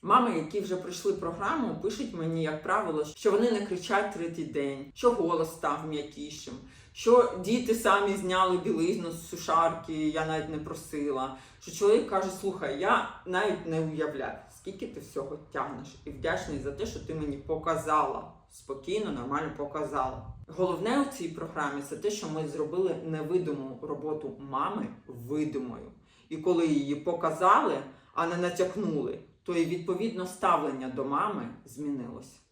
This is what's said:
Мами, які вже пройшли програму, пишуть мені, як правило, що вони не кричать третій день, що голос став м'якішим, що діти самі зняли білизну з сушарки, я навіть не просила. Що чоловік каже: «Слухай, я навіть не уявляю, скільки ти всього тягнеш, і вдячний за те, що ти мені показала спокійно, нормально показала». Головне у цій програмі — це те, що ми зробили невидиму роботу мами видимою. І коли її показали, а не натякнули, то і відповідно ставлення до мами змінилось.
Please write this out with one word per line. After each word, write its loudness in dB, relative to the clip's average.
Мами, 6
які -2
вже -2
пройшли -2
програму, -2
пишуть -4
мені, -2
як -2
правило, 0
що 0
вони 6
не 0
кричать 0
третій -4
день, -4
що 6
голос 2
став -2
м'якішим, -8
що 8
діти 2
самі 4
зняли 4
білизну 0
з -10
сушарки, 2
я 0
навіть -2
не -6
просила. -4
Що -14
чоловік 6
каже: 2
«Слухай, -4
я 2
навіть 0
не 0
уявляю, -2
скільки -10
ти -12
всього -8
тягнеш, -6
і -10
вдячний -4
за -4
те, -4
що -8
ти -8
мені -4
показала 0
спокійно, -4
нормально -2
показала». -2
Головне 0
у 0
цій -4
програмі — -4
це -6
те, 0
що -4
ми -2
зробили 0
невидиму -2
роботу -4
мами -2
видимою. -4
І -8
коли 4
її 2
показали, 4
а 0
не -2
натякнули, 0
то -4
і 4
відповідно -2
ставлення 2
до -4
мами -2
змінилось. -8